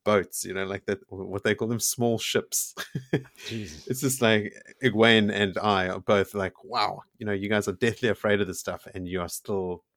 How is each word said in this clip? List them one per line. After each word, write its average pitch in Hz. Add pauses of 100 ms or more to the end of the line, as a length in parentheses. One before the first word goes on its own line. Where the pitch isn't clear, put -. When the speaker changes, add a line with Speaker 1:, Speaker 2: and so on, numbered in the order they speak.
Speaker 1:
boats, 101
you 95
know, 95
like 98
that, 101 (100)
what 95
they 107
call 110
them, 117
small 117
ships. - (380)
<laughs> -
Speaker 2:
Jesus. 95
Speaker 1:
It's -
just 131
like, 107 (280)
Egwene 110
and 101
I 95
are 95
both 98
like, 95
"Wow, 104 (160)
you 113
know, 104
you 101
guys 107
are 101
deathly 117
afraid 104
of 101
this 87
stuff, -
and 92
you 90
are 85
still 92 (120)